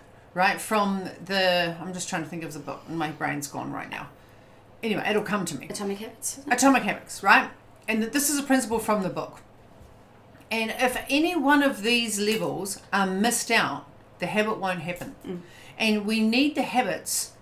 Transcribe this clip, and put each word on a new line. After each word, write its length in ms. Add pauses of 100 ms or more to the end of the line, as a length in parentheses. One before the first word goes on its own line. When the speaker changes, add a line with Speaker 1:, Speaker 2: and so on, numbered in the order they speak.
(340)
Speaker 1:
right, 260
from 480 (160)
the, 560
I'm 140
just 120
trying 160
to 60
think 160
of 80
the 60
book, 280
and 120
my 100
brain's 380
gone 260
right 180
now. 180 (760)
Anyway, 260
it'll 140
come 240
to 120
me. 120
Speaker 2:
Atomic 300
Habits, 360
isn't 160
it? 20
Speaker 1:
Atomic 280
Habits, 400
right? 260 (400)
And 140
th-, 100
this 160
is 100
a 40
principle 360
from 240
the 60
book. 320 (1080)
And 280
if 300
any 260
one 280
of 200
these 360
levels 600 (140)
are 140
missed 440
out, 360 (320)
the 80
habit 320
won't 220
happen. 340 (120)
Speaker 2:
Mm. 140 (380)
Speaker 1:
And 260
we 160
need 340
the 80
habits 800